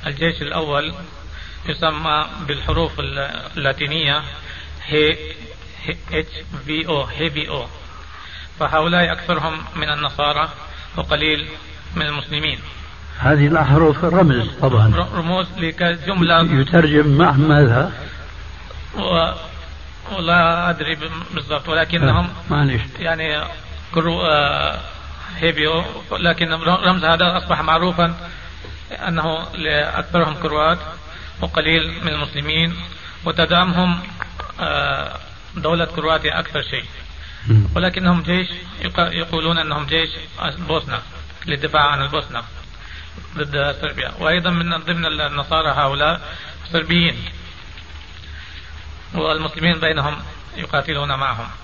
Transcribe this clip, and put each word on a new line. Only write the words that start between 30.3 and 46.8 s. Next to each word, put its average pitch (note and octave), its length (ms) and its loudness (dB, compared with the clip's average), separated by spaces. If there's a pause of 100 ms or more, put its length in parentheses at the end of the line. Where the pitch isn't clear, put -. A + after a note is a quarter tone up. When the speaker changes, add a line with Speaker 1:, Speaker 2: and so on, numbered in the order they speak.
Speaker 1:
كروات D#3 460 2 (600)
وقليل D#3+ 600 2
من E3+ 60 -2
المسلمين، D3+ 680 -2 (500)
وتدعمهم، F3 720 2 (600)
آه، C#3+ 540 -2 (420)
دولة E3+ 300 2
كرواتيا D#3 540 0
أكثر D#3 220 -4
شيء. B2+ 240 -6 (640)
Speaker 2:
مم. G#2+ 280 8
Speaker 1:
ولكنهم F3+ 460 4
جيش F3+ 260 0 (340)
يق-، E3+ 320 0
يقولون E3 440 0
أنهم D3+ 280 -2
جيش D#3+ 240 2 (580)
بوسنة C#3 320 -2 (460)
للدفاع D3+ 360 0
عن C#3+ 200 4
البوسنة C#3 420 -4 (920)
ضد C#3+ 440 0
صربيا، C3+ 380 -4
وأيضًا E3+ 300 2
من E3+ 280 0
ضمن E3 280 -2
النصارى D3+ 640 0
هؤلاء C#3+ 520 2 (520)
صربيين، E3 420 4 (2000)